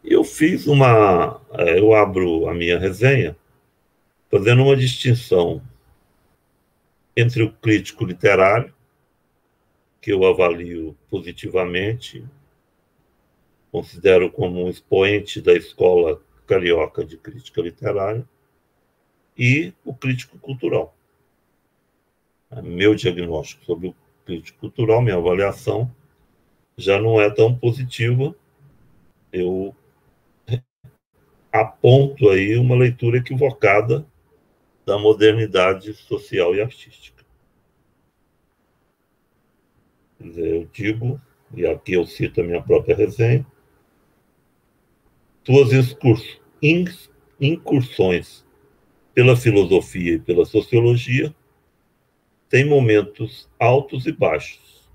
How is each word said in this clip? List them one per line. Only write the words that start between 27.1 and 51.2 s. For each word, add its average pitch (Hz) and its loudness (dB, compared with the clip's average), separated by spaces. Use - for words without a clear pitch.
é 104 4
tão 113 2
positiva. 123 -4
Eu 92 -6
aponto 123 2
aí 98 0
uma 123 0
leitura 123 0
equivocada 127 0
da 101 -2
modernidade 104 2
social 95 -4
e 104 -2
artística. - -16
Quer - -20
dizer, 85 -6
eu 85 -8
digo, 120 -6
e 85 -4
aqui 80 -4
eu 87 0
cito - -6
a 87 -4
minha 87 -6
própria 85 0
resenha, 120 0
suas 131 6
excurs-, - 0
ins-, 175 -2
incursões 123 -2
pela 123 6
filosofia 92 0
e 80 -2
pela 87 0
sociologia 123 0